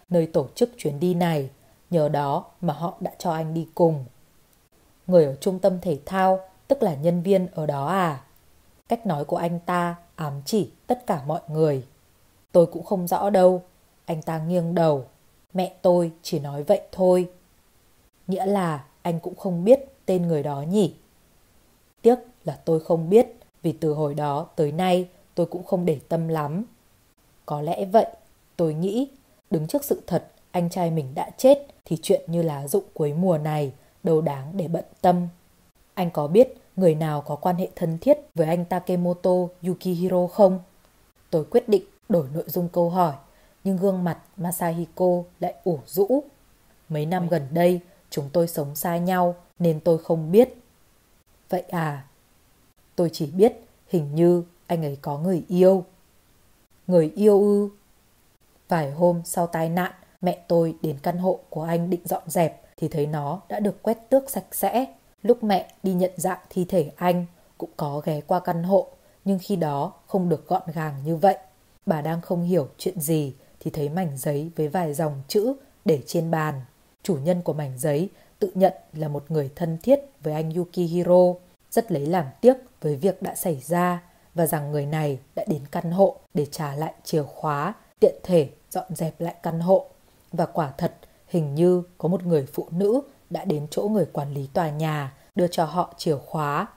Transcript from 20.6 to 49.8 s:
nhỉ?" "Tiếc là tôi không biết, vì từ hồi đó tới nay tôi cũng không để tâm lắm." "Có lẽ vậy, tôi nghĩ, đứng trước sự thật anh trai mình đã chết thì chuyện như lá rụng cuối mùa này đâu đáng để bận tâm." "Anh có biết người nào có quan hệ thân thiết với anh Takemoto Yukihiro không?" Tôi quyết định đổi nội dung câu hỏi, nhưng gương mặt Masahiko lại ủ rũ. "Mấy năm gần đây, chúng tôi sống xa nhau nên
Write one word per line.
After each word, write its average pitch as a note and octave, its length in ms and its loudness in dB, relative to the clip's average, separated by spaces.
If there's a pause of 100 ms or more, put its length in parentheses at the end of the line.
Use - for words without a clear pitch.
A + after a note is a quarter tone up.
nhỉ?" F3 320 2 (1080)
"Tiếc A#3+ 160 6 (260)
là D3+ 200 -8
tôi D#3+ 160 0
không E3 300 -2
biết, A#3 260 4 (260)
vì E3 100 -2
từ D3+ 220 -2
hồi D3 200 -2
đó D3 320 -4 (100)
tới D3 160 0
nay F3+ 360 0 (260)
tôi E3+ 120 0
cũng F3+ 180 -10
không F3 200 -2
để D#3 240 0
tâm E3 200 -2
lắm." D#3+ 360 -4 (800)
"Có D3 140 -4
lẽ F3 240 -4
vậy, G3+ 220 4 (500)
tôi D#3+ 180 0
nghĩ, G3+ 340 -2 (420)
đứng D#3 160 -2
trước C#4 180 -4
sự - 220 -4
thật - 240 -4 (200)
anh F3 200 -2
trai F3 200 -2
mình D3 240 -4
đã F3 220 -6
chết C#4 300 4 (180)
thì D#3+ 180 -4
chuyện F#3+ 240 2
như E3+ 160 -2
lá C#3+ 260 -4
rụng - 160 -2 (100)
cuối D3 180 -2
mùa F3 260 2
này D3+ 340 -2 (300)
đâu D#3+ 180 4
đáng D3+ 360 -4
để E3+ 120 -4
bận - 160 -4 (160)
tâm." F3+ 280 2 (640)
"Anh F3 160 -2
có D3 160 -2
biết A3 340 4 (160)
người F3+ 180 4
nào D3+ 260 -2
có D3 160 -6
quan F3+ 200 -2
hệ F3 200 -4
thân E3 220 -4
thiết D4 200 4 (160)
với D#3+ 120 0
anh F3 180 0
Takemoto F3 720 -2 (320)
Yukihiro F3+ 600 -2
không?" F#3 340 4 (720)
Tôi D#3 140 0
quyết A#3+ 240 0
định G3 140 4 (260)
đổi E3+ 260 0
nội D#3+ 120 -10
dung F3 220 -2
câu F3 220 0
hỏi, F3 240 2 (500)
nhưng F#3+ 120 0
gương F#3 280 0
mặt D#3+ 140 -2 (180)
Masahiko F3 840 -2 (180)
lại F3 140 -4 (100)
ủ E3+ 220 0
rũ. B3 360 0 (640)
"Mấy D3+ 180 -4
năm F3 220 -2
gần D3+ 220 -2
đây, F3 300 2 (300)
chúng C#3 220 -6
tôi E3+ 160 2
sống D3 260 -6
xa E3+ 220 -4
nhau F3 380 0 (240)
nên E3 220 2